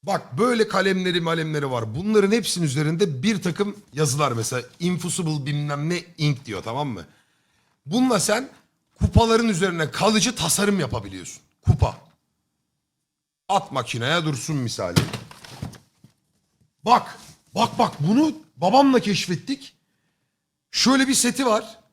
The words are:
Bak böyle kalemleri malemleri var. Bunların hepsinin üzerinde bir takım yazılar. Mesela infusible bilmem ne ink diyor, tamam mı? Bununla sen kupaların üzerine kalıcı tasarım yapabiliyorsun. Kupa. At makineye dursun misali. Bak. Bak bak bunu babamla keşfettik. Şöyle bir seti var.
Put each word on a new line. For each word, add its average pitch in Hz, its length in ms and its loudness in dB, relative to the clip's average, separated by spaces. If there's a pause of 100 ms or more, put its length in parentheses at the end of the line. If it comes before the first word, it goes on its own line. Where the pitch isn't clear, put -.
Bak 170 320 -4
böyle 226 300 2
kalemleri 185 520 0
malemleri 160 500 -2
var. 110 240 -4
Bunların 202 380 2
hepsinin 185 340 0
üzerinde 151 560 0
bir 202 200 0
takım 202 340 -4 (160)
yazılar. 139 400 0
Mesela 117 300 -4 (180)
infusible 165 680 -4
bilmem 147 440 -4
ne 175 140 -4 (140)
ink 147 260 0
diyor, 98 180 -8
tamam 131 260 -4
mı? 92 180 -10 (800)
Bununla 226 340 2
sen 226 300 -2 (480)
kupaların 226 500 4
üzerine 170 420 0
kalıcı 214 440 2
tasarım 196 460 0
yapabiliyorsun. 101 640 -8 (200)
Kupa. - 360 2 (1500)
At 196 240 -2
makineye 135 520 -2
dursun 151 320 -4
misali. 110 440 -2 (1800)
Bak. 254 340 2 (360)
Bak 226 240 0
bak 214 220 2
bunu 240 320 4 (240)
babamla 254 440 4
keşfettik. 202 720 -4 (960)
Şöyle 262 380 2
bir 269 60 2
seti 247 320 0
var. - 320 -2 (140)